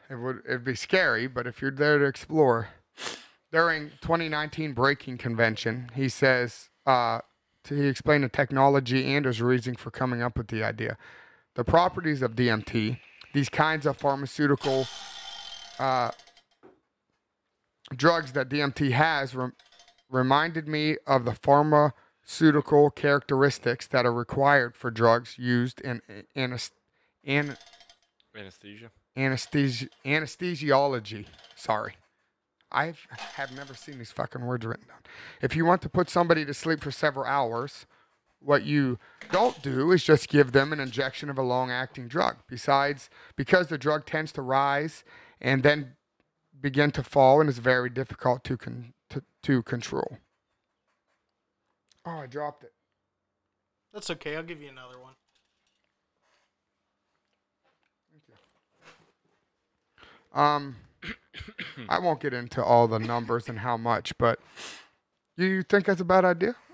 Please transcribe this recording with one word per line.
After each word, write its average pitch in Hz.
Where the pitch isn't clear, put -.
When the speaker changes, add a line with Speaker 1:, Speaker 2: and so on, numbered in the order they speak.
Speaker 1:
it 139
would, 123
it'd 127
be 127
scary, 127
but 123
if 123
you're 135
there 147
to 143
explore, 131
during 160
twenty 165
nineteen 151
Breaking 131
Convention, 117
he 135
says, 123
uh, 120
to, 143
he 143
explained 143
the 123
technology 135
and 147
his 117
reasoning 123
for -
coming 127
up 120
with 110
the 110
idea. 110
The 127
properties 165
of 120
D 120
M 110
T, 113
these 139
kinds 156
of 135
pharmaceutical, 139
uh, 131
drugs 151
that 131
D 147
M 139
T 143
has 139
rem-, 127
reminded 147
me 151
of 135
the 117
pharmaceutical 147
characteristics 139
that 127
are 120
required 131
for 127
drugs 117
used 123
in, 120
in, 104
in, 143
Speaker 2:
Anesthesia? 104
Speaker 1:
anesthesi-, 131
anesthesi-, -
anesthesiology. 139
Sorry. 107
I've, 151
have 135
never 135
seen 135
these 113
fucking 127
words 120
written -
down. -
If 131
you 165
want 175
to 170
put 175
somebody 170
to 143
sleep 156
for 147
several 139
hours, 127
what 139
you 139
don't 196
do 139
is 180
just -
give 143
them 139
an 151
injection 131
of 135
a 135
long-acting 127
drug. 151
Besides, 139
because 175
the 160
drug 147
tends 156
to 143
rise 139
and 131
then 143
begin 143
to 135
fall 139
and 156
is 120
very 123
difficult 127
to 131
con-, 120
to, 139
to 131
control. -
Oh, 170
I 156
dropped 147
it. -
Speaker 3:
That's 202
okay. 151
I'll 160
give 165
you 143
another 127
one. 131
Speaker 1:
Thank 156
you. 143
Um, 143
<coughs> -
I -
won't 170
get 143
into 120
all 120
the 110
numbers 117
and 113
how 120
much, 113
but 117
you 190
think 202
that's 190
a 185
bad 185
idea? 180